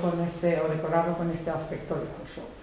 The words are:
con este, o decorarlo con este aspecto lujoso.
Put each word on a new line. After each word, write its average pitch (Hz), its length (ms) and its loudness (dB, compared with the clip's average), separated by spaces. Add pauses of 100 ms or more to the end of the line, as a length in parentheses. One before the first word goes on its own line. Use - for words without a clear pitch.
con 170 260 2
este, 165 320 2
o 160 80 2
decorarlo 165 480 2
con 170 160 0
este - 180 -2
aspecto - 460 -4
lujoso. - 460 -6 (200)